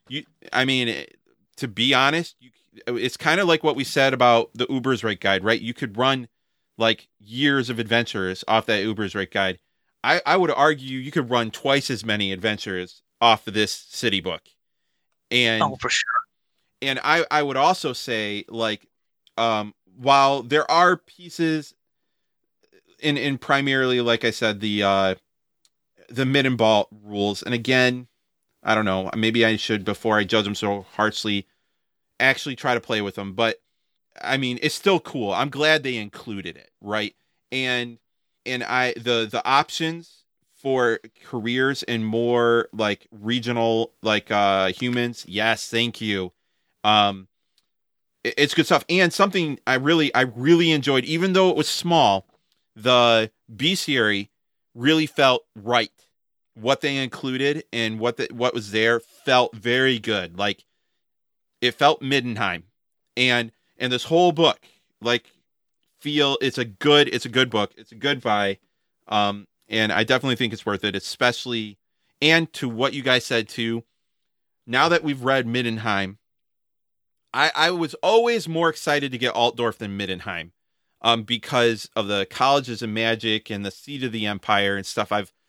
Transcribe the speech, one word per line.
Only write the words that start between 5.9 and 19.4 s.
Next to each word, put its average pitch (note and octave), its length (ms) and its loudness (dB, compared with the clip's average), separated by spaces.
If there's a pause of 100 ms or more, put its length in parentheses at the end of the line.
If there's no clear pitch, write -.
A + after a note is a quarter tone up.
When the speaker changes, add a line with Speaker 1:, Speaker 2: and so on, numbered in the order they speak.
Speaker 1:
run, B2+ 300 0 (500)
like, A2+ 320 0 (100)
years B2+ 500 0
of A#2 80 -6
adventures G#2+ 720 -2
off A2 200 2
that G#2 180 0
Ubersreich G#2 460 -4
guide. F#2+ 280 -2 (440)
I, D3+ 220 2
I E3+ 120 4
would E3+ 140 2
argue C3+ 460 0
you C3 140 -10
could C3 180 -2
run A#2 220 0
twice C#3 400 0
as G#2 140 -6
many G#2 260 -2
adventures F#2 720 -6 (200)
off A2+ 260 4
of G2+ 60 -8
this G#2+ 180 0
city - 480 -4
book. E2 220 -8 (920)
And A#2 320 2
Speaker 2:
Oh, C3+ 160 -2
for B2 100 -6
sure. - 200 -2 (720)
Speaker 1:
and C3+ 220 -2
I, D#3 280 2
I D3+ 100 2
would C3+ 160 -2
also D#3 360 2
say, G#2 560 -4
like, A2+ 360 -4 (520)
um, A2 360 0 (220)